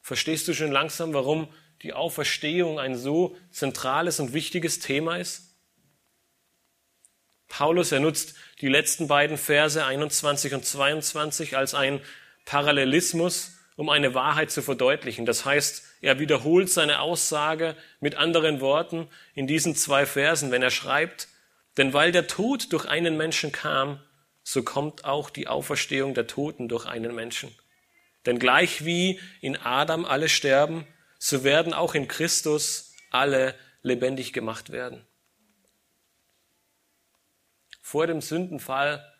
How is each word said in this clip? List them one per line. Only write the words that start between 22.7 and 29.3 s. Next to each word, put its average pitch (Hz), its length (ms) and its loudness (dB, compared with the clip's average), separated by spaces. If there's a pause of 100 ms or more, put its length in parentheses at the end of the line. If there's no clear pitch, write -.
durch 156 140 -2
einen 160 320 0
Menschen 156 340 -2
kam, 143 500 -2 (400)
so - 200 -2
kommt 147 420 -4
auch 147 240 -2
die 139 200 -10
Auferstehung 139 680 -2
der 117 120 0
Toten 139 420 -6
durch 117 180 -4
einen 117 280 -6
Menschen. 117 400 -10 (720)
Denn 120 140 2
gleich 147 440 4
wie 175 360 0 (200)